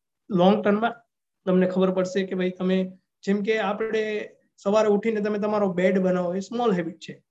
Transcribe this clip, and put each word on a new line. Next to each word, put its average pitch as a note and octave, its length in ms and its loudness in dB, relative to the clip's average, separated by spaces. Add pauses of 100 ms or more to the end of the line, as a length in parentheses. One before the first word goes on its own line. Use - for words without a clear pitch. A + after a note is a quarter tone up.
(300)
લોંગ G3 340 4
ટર્મમાં G#3+ 300 0 (520)
તમને F#3 220 4
ખબર F#3 240 0
પડશે F#3 340 -2
કે F#3+ 100 -6
ભાઈ F#3 140 -2
તમે, F#3 480 -2 (260)
જેમ G3+ 180 0
કે A3 180 0
આપણે G#3+ 720 -4 (280)
સવારે G#3+ 300 2
ઉઠીને G#3 340 2
તમે G#3 180 -2
તમારો G#3 340 0
બેડ F#3+ 260 2
બનાવો, F3+ 360 0
એ F#3+ 40 -4
સ્મોલ A#3 320 -2
હેબિટ E3 260 -2
છે - 340 -16